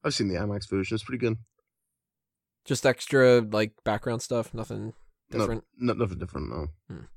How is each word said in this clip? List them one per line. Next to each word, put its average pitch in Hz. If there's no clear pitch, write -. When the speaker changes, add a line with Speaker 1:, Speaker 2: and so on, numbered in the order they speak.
Speaker 1:
I've 147
seen 107
the 92
imax 101
version, 98
it's 110
pretty 127
good. 113
Speaker 2:
Just -
extra, 127
like, 110
background 117
stuff, 120
nothing 110
Speaker 1:
No, 117
Speaker 2:
different? 113
Speaker 1:
no, 123
nothing 104
different, 73
no. 73
Speaker 2:
Hmm. 76